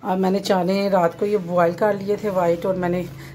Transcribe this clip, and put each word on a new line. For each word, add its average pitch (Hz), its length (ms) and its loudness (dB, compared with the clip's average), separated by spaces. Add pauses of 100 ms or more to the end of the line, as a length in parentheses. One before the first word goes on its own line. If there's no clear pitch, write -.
अब 190 140 -2
मैंने 190 220 2
चने 196 500 0
रात 175 300 2
को 208 60 0
ये 208 140 0
boil 170 340 2
कर 208 220 2
लिए 202 200 -2
थे 214 140 -4
white, 175 360 0
और 190 100 0
मैंने 180 280 -2 (300)